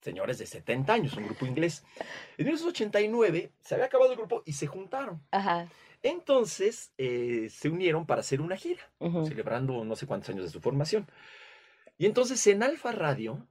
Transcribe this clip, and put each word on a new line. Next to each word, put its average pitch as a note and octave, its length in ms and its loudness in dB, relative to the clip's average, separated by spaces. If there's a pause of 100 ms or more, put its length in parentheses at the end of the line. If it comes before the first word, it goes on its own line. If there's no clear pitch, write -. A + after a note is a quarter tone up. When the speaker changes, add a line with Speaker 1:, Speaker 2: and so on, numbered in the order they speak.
Speaker 1:
señores G2 360 -4
de G#2+ 80 -10
setenta C3 460 0
años, F3+ 240 2
un G#2+ 80 -6
grupo G#2+ 220 -6
inglés. D#3 360 -2 (540)
En - 80 0
mil D4 100 2
novecientos D#4+ 140 -4
ochenta G#3 320 0
y G#3+ 80 2
nueve G#3 440 2 (100)
se - 120 -6
había A#3 120 2
acabado C4 260 6
el A#3+ 60 -6
grupo F3+ 260 -4
y D#3+ 80 -8
se C#3+ 140 -6
juntaron. F#3+ 640 -8
Speaker 2:
Ajá. F3+ 360 2 (360)
Speaker 1:
Entonces, A#3+ 960 2
eh, A#2+ 520 -2
se - 180 -2
unieron E3 380 2
para A#2+ 140 2
hacer C3+ 200 -2
una F3 160 -4
gira, F4 260 -6 (180)
Speaker 2:
Ujú. E3+ 260 0
Speaker 1:
celebrando B2 580 -2
no A2 120 -4
sé - 100 -8
cuántos G2+ 220 -6
años G2 160 -6
de E2+ 60 -6
su E2 100 -12
formación. D#3 460 0 (920)
Y E3 80 2
entonces A#3+ 400 2
en G3+ 160 6
Alfa B3+ 300 0
Radio C#3 580 -2